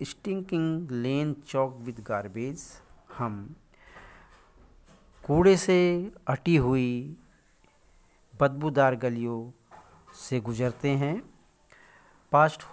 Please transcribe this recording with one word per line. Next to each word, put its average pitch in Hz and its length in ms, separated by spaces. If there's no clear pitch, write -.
stinking 175 840
lane 135 400
choked 131 340
with 120 220
garbage। 110 560
हम 110 380
कूड़े 180 320
से 185 200
अटी 165 280
हुई 127 600
बदबूदार 139 540
गलियों 117 440
से - 260
गुजरते 120 500
हैं। 139 260
Past 156 420